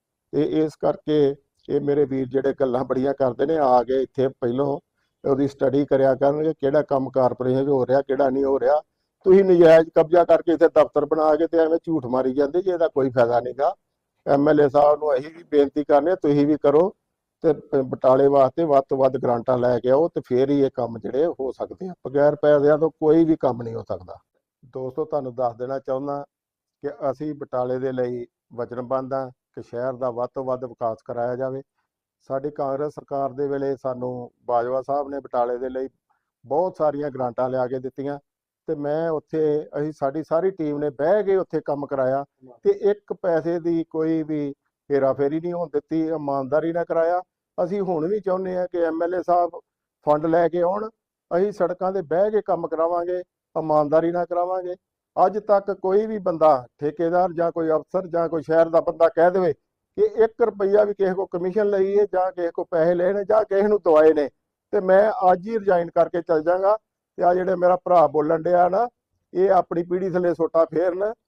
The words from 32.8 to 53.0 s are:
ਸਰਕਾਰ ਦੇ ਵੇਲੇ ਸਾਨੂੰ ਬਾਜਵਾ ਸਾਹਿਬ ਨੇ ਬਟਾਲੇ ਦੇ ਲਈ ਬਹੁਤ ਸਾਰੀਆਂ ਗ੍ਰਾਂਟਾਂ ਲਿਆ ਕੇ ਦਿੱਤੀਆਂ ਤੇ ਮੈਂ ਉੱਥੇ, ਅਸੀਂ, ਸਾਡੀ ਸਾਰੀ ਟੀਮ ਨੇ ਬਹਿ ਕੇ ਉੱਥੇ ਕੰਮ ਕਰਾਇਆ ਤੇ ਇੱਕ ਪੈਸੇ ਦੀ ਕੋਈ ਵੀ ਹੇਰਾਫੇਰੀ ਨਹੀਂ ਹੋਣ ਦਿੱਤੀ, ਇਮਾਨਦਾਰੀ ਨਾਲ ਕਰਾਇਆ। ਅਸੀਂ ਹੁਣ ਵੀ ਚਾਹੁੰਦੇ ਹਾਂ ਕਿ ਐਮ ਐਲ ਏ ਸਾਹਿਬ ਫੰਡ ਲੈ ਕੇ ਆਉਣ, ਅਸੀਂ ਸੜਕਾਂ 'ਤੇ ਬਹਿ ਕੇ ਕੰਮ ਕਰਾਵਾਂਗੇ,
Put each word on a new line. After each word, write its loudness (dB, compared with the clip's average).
ਸਰਕਾਰ -6
ਦੇ -4
ਵੇਲੇ -4
ਸਾਨੂੰ -8
ਬਾਜਵਾ -2
ਸਾਹਿਬ -4
ਨੇ -8
ਬਟਾਲੇ -4
ਦੇ -6
ਲਈ -8
ਬਹੁਤ -4
ਸਾਰੀਆਂ -2
ਗ੍ਰਾਂਟਾਂ -4
ਲਿਆ -2
ਕੇ -6
ਦਿੱਤੀਆਂ -10
ਤੇ -4
ਮੈਂ -4
ਉੱਥੇ, -2
ਅਸੀਂ, -4
ਸਾਡੀ -6
ਸਾਰੀ 0
ਟੀਮ -6
ਨੇ -4
ਬਹਿ 0
ਕੇ 0
ਉੱਥੇ -2
ਕੰਮ -6
ਕਰਾਇਆ -2
ਤੇ 2
ਇੱਕ -8
ਪੈਸੇ -2
ਦੀ -2
ਕੋਈ -2
ਵੀ -6
ਹੇਰਾਫੇਰੀ 0
ਨਹੀਂ -6
ਹੋਣ -8
ਦਿੱਤੀ, -4
ਇਮਾਨਦਾਰੀ -2
ਨਾਲ -4
ਕਰਾਇਆ। 0
ਅਸੀਂ -4
ਹੁਣ -4
ਵੀ -4
ਚਾਹੁੰਦੇ -4
ਹਾਂ -4
ਕਿ -2
ਐਮ -4
ਐਲ -2
ਏ -4
ਸਾਹਿਬ 0
ਫੰਡ 2
ਲੈ 2
ਕੇ -2
ਆਉਣ, -2
ਅਸੀਂ 0
ਸੜਕਾਂ -4
'ਤੇ -4
ਬਹਿ 0
ਕੇ 0
ਕੰਮ -4
ਕਰਾਵਾਂਗੇ, -2